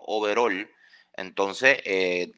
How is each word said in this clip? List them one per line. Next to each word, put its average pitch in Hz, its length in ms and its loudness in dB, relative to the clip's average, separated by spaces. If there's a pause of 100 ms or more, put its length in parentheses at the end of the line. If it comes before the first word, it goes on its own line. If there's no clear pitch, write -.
overall. 104 640 0 (460)
Entonces, 98 680 0
eh, 90 540 0